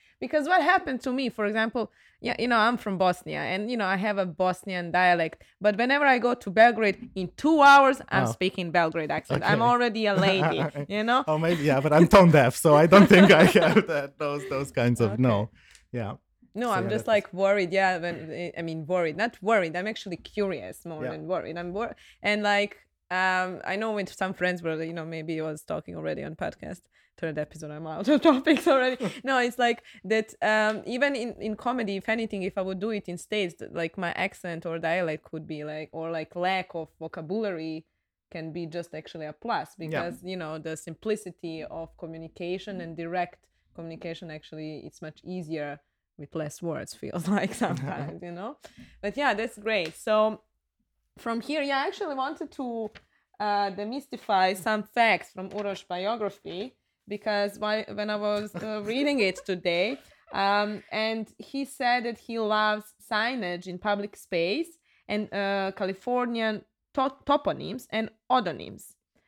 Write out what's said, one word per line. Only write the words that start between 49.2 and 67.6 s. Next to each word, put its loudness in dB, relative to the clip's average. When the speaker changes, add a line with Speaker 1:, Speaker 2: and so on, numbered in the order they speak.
Speaker 1:
that's -6
great. -4
So 2
from -6
here, -4
yeah, -2
I -4
actually -6
wanted -8
to, -8
uh, -2
demystify -2
some -4
facts 0
from -12
Uroš -8
biography -6
because -4
why, -2
when -6
I -2
was, -4
uh, -8
<laughs> -4
reading 0
it 0
today, -2
um, 0
and -4
he -8
said -2
that -6
he -8
loves 0
signage -4
in -8
public -4
space -2
and, -4
uh, -2
Californian -2
to-, 0
toponyms -2